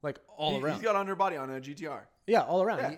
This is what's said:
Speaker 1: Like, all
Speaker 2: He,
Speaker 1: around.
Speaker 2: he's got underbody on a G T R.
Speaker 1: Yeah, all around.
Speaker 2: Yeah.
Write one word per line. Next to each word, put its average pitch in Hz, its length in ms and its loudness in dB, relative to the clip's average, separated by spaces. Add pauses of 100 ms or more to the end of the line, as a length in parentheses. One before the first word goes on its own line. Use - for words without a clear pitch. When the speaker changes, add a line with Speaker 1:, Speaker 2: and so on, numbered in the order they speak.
Speaker 1:
Like, 143 160 -6 (180)
all 151 200 0
Speaker 2:
He, 131 40 -2
Speaker 1:
around. 147 140 0
Speaker 2:
he's - 80 -8
got 214 140 2
underbody 190 400 0
on 135 120 -6
a 131 120 -6
G 139 120 -12
T 151 140 -10
R. 123 200 -10 (200)
Speaker 1:
Yeah, 208 140 6
all 170 200 2
around. 214 180 2
Speaker 2:
Yeah. 262 180 0